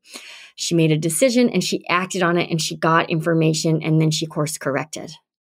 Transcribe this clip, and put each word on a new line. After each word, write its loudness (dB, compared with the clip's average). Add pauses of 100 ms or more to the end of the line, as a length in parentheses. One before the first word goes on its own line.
(560)
She -4
made 4
a 2
decision 2
and 0
she -6
acted -2
on 2
it -2
and -2
she -6
got 2
information 0
and 2
then 2
she -4
course -4
corrected. -6 (380)